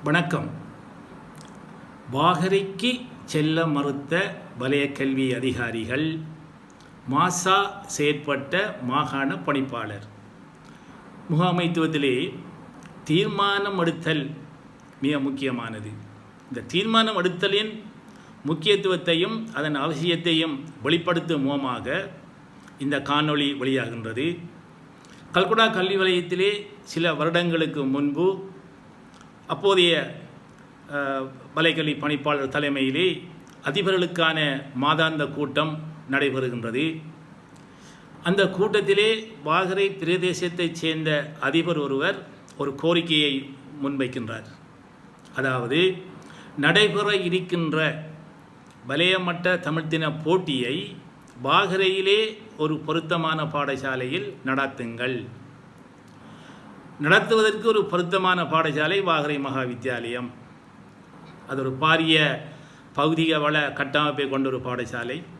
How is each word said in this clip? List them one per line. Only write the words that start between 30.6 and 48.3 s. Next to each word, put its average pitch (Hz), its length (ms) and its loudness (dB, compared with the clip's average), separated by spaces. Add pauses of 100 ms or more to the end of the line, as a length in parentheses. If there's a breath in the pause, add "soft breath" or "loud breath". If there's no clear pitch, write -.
அஹ், 135 380 -2 (260)
வலைக்கல்வி 156 420 2
பணிப்பாளர் 139 520 0
தலைமையிலே 143 720 0 (420)
அதிபர்களுக்கான 165 1000 2 (180)
மாதாந்த 156 480 2
கூட்டம் 147 500 -2 (320)
நடைபெறுகின்றது. 131 880 -2 (1200 loud breath)
அந்த 185 260 4
கூட்டத்திலே 208 840 2 (140)
வாகரை 190 520 2
பிரதேசத்தைச் 175 760 0
சேர்ந்த 156 680 -2
அதிபர் 160 380 2
ஒருவர் 143 500 0 (300)
ஒரு 139 180 -4
கோரிக்கையை 156 760 2 (340)
முன்வைக்கின்றார். 127 640 -4 (880)
அதாவது, 131 600 2 (600 loud breath)
நடைபெற 202 580 4
இருக்கின்ற 170 920 0 (800)